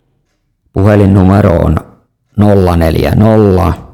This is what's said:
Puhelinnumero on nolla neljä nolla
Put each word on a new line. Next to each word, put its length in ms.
Puhelinnumero 840
on 220
nolla 380
neljä 400
nolla 580